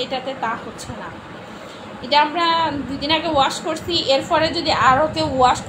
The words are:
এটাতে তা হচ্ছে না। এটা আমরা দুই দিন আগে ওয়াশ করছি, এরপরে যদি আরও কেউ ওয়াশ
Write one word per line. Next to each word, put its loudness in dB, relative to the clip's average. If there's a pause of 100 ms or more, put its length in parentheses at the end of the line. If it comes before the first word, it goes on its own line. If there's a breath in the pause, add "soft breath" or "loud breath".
এটাতে -4 (120)
তা 0 (120)
হচ্ছে -12 (100)
না। -10 (960 loud breath)
এটা -2
আমরা -2 (420)
দুই -6
দিন -2
আগে -2
ওয়াশ 4 (100)
করছি, -4 (220)
এরপরে 2 (100)
যদি 0 (180)
আরও 6 (100)
কেউ 0 (100)
ওয়াশ 6